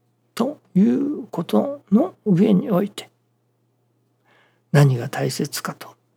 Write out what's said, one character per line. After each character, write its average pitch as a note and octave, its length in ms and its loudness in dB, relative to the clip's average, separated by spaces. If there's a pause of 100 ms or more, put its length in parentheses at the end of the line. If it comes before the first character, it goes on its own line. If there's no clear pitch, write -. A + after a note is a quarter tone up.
(340)
と C4 260 -6 (140)
い F#3 80 4
う C4+ 460 -2
こ - 140 -8
と C#4 480 -2
の C#4 240 2 (100)
上 G#3 300 4
に A#3+ 160 0
お F3 120 0
い G2+ 80 -6
て、 - 200 -20 (1600)
何 C#3 280 4
が A#2+ 100 -6
大 C3+ 220 -4
切 - 320 -8
か - 120 -10
と - 220 -20 (200)